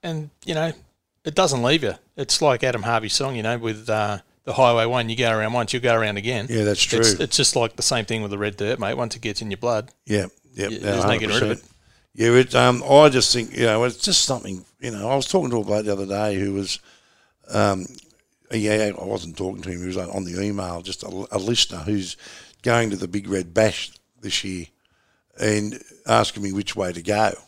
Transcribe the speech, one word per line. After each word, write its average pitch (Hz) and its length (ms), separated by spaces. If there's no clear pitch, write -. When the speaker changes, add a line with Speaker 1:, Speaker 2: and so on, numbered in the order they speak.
Speaker 1:
and, 156 280
you 170 120
know, 160 160
it 151 120
doesn't 143 260
leave 143 220
you. 98 100
It's - 260
like 135 220
Adam 120 180
Harvey's 110 320
song, 135 220
you 110 80
know, 117 140
with, 110 300
uh, 104 300
the 127 120
Highway 120 320
one, 117 220
you 113 60
go 117 160
around 110 220
once, 120 200
you'll 123 120
go 117 100
around 107 220
again. 113 340
Speaker 2:
Yeah, 110 140
that's 104 280
Speaker 1:
It's, 113 220
Speaker 2:
true. - 100
Speaker 1:
it's - 120
just - 180
like 117 220
the - 60
same 113 240
thing 113 160
with 101 100
the 101 60
red 104 180
dirt, 110 240
mate. 107 140
Once 123 200
it 117 80
gets 107 180
in 107 120
your 95 60
blood, 120 340
Speaker 2:
Yep, 101 240
yep. 98 160
Speaker 1:
y-, 107 60
Speaker 2:
No, - 40
Speaker 1:
there's 98 220
no 104 80
getting 110 160
rid 104 80
of 117 60
it. - 0
Speaker 2:
hundred 107 180
percent. - 100
Yeah, 113 180
it, 127 240
um, 123 340
I 147 180
just 127 240
think, 120 240
you 120 100
know, 110 180
it's 123 140
just - 260
something, 98 400
you 123 100
know, 104 180
I 135 60
was 139 140
talking 160 220
to 120 80
a 104 60
bloke 104 220
the 104 60
other 98 140
day 101 340
who 98 140
was, 98 260
um, 98 360
yeah, 107 380
I 95 40
wasn't 90 320
talking 92 260
to 92 80
him, 90 100
he 90 60
was 92 100
on 92 280
the 87 180
email, 95 400
just 90 220
a, 92 260
a 107 80
listener 101 400
who's 92 380
going 117 260
to 101 80
the 92 120
Big 98 200
Red 92 240
Bash 110 380
this 101 200
year 92 220
and 107 400
asking 110 360
me 101 80
which 98 240
way 92 200
to 85 80
go. 104 300